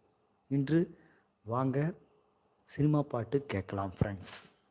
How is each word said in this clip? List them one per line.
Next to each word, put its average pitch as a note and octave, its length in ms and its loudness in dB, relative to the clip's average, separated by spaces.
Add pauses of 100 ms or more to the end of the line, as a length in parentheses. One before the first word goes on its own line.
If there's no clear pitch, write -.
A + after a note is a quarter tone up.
(480)
இன்று C#3+ 500 0 (440)
வாங்க C3 520 0 (680)
சினிமா D3 400 2
பாட்டு C#3 440 -2
கேட்கலாம் G2 520 -2
ஃப்ரெண்ட்ஸ். - 540 -2 (180)